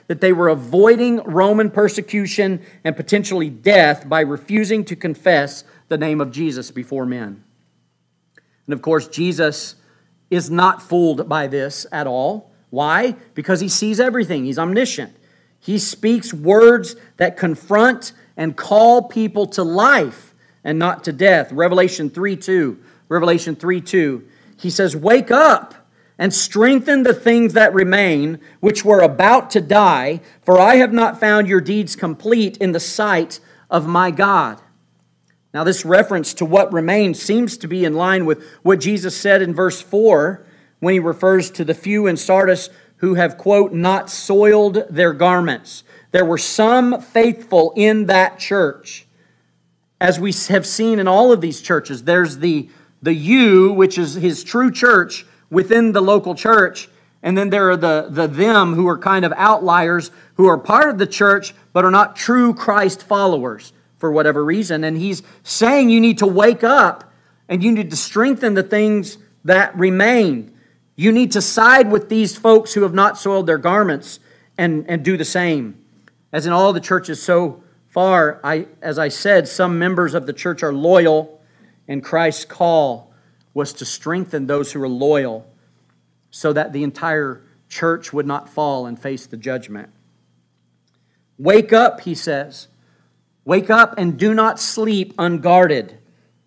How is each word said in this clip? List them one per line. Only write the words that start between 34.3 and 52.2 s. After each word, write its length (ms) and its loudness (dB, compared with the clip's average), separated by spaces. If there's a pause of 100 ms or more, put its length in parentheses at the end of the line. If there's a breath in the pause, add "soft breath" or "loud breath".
Now, 80 -6
this 220 -2
reference 500 -2
to 100 -6
what 280 2
remains 500 -2
seems 360 -2
to 100 -12
be 160 -4
in 100 -2
line 320 0
with 160 -2 (200 loud breath)
what 180 2
Jesus 360 -4
said 260 2
in 120 -4
verse 260 -2
four 640 2 (360 soft breath)
when 120 0
he 60 2
refers 540 0
to 120 -8
the 80 -4
few 360 -2
in 80 -2
Sardis 520 0 (280 soft breath)
who 180 -2
have, 240 -2
quote, 340 2
"not 380 -2
soiled 800 2
their 220 0
garments." 720 -2 (260 soft breath)
There 140 2
were 120 -2
some 640 0
faithful 760 0
in 300 2
that 340 0
church. 640 -6 (920)
As 180 0
we 140 -4 (160)
have 180 0
seen 320 -2
in 80 0
all 240 6
of 100 4
these 200 -6
churches, 420 -6
there's 360 0